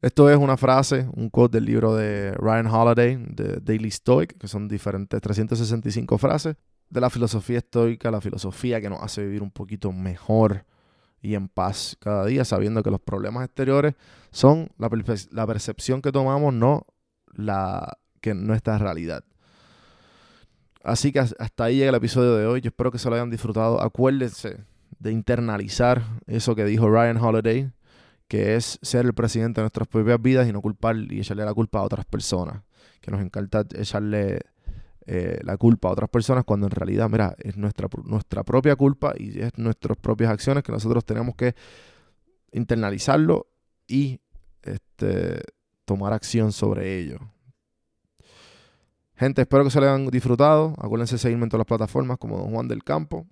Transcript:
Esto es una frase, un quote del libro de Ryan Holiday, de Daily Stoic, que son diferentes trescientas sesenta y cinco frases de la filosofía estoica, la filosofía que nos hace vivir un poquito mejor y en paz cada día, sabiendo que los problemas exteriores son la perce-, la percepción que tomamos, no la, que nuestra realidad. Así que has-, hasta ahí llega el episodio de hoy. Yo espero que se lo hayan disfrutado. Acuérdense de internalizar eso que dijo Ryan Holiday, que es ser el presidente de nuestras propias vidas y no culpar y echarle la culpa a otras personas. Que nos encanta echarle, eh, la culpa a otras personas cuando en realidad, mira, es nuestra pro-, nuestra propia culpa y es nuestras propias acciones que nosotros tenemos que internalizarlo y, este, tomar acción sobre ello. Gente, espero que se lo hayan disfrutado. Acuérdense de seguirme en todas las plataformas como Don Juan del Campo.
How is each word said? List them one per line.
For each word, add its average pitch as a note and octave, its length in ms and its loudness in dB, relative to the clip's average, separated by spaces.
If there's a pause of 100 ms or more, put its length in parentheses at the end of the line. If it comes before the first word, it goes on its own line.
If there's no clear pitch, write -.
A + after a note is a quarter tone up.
Esto C#3+ 260 8
es D3 80 10
una C3+ 220 4
frase, C3 560 2
un A2+ 160 -6
quote A#2+ 260 4
del A2 80 0
libro A2 300 2
de G#2 380 -2
Ryan A2 340 0
Holiday, A#2 500 4 (100)
de G2 360 -6
Daily A2 280 -2
Stoic, C#3 460 2
que G2+ 120 -14
son G#2 200 -6
diferentes G2+ 500 -4
trescientas A2 400 -2
sesenta A2+ 300 -2
y G#2+ 40 -4
cinco A2+ 260 0
frases D3 380 0 (340)
de B2 100 -2
la B2 80 4
filosofía A#2 480 -2
estoica, A#2 540 0
la G#2+ 100 -2
filosofía G#2 600 -6
que G#2 80 -6
nos F#2+ 100 -8
hace G#2 240 -8
vivir G2+ 180 -4
un G2 80 -8
poquito G2+ 420 -8
mejor F#2+ 720 2 (560)
y G#2 140 -4
en F#2+ 120 -6
paz - 520 -4
cada G2+ 260 -2
día, B2 180 0
sabiendo G#2 380 0
que G#2 80 -2
los G2 100 -2
problemas G#2 460 -8
exteriores C#3 480 2 (360)
son D#3 460 6
la A2 140 -4
perce-, G#2+ 420 -4
la A2 140 -4
percepción A2+ 560 -4
que D3 100 0
tomamos, C#3 400 2
no B2 320 2 (480)
la, G2 640 -4 (240)
que G#2+ 140 -2
nuestra G#2+ 420 0
realidad. E2 480 -4 (1600)
Así B2+ 300 0
que C#3 80 2
has-, A#2+ 180 0
hasta A2+ 260 -4
ahí A#2+ 140 2
llega C3+ 100 4
el C3 60 4
episodio B2 400 4
de G#2+ 100 2
hoy. B2 160 0
Yo A#2+ 80 -4
espero B2 240 -2
que A#2+ 60 -8
se B2+ 100 -4
lo A#2 80 0
hayan A#2+ 140 -2
disfrutado. A2+ 500 0
Acuérdense A#2+ 800 0 (400)
de A2 140 -6
internalizar A#2 880 0 (240)
eso A2+ 280 -2
que G#2+ 120 0
dijo G#2+ 240 4
Ryan A#2 260 4
Holiday, A2+ 560 0 (540)
que G#2 300 0
es - 240 -4
ser B2 240 0
el B2 80 2
presidente A2+ 480 0
de A2 40 0
nuestras A2 220 -2
propias A2+ 340 2
vidas B2+ 280 4
y A2 40 0
no G2+ 100 -4
culpar A2+ 340 -2
y G#2+ 240 -6
echarle G#2 240 -6
la G#2 80 -4
culpa A2 280 0
a - 20 0
otras G2+ 240 -4
personas. G2+ 560 -4 (400)
Que - 80 -10
nos G2+ 100 -2
encanta G2+ 540 -2
echarle, G2+ 680 -2 (640)
eh, F2 380 -4
la F#2+ 160 -6
culpa A#2 300 6
a F2+ 40 0
otras G2+ 160 -2
personas B2+ 360 0
cuando G2+ 220 0
en G2 40 -2
realidad, G2 400 -2
mira, G#2 280 0
es G2 200 -10
nuestra G2+ 280 -4
pro-, G#2+ 160 -10
nuestra G#2 400 -4
propia C3+ 340 2
culpa C#3 380 0
y G#2 240 -10
es A2+ 200 -6
nuestras A2+ 400 -2
propias A2+ 320 0
acciones C3+ 340 0
que - 80 -6
nosotros A2+ 320 0
tenemos A#2 320 -4
que B2 180 0 (960)
internalizarlo A#2 960 0 (400)
y, C3 320 -2 (440)
este, F#2+ 800 -4 (420)
tomar G2 300 -2
acción A2 360 0
sobre G2+ 480 -4
ello. D2 200 -10 (2000)
Gente, C3 260 2
espero C#3 220 6
que C3+ 60 2
se C#3 100 4
lo C#3 60 6
hayan C3+ 200 2
disfrutado. C#3 720 4
Acuérdense A#2 380 -4
de - 20 -4
seguirme A#2+ 260 0
en A2+ 60 -4
todas A2+ 100 0
las A2+ 180 0
plataformas B2+ 380 -2
como G#2+ 220 -8
Don G2 120 -6
Juan A#2 180 -6
del A2+ 140 -6
Campo. D#3 500 -6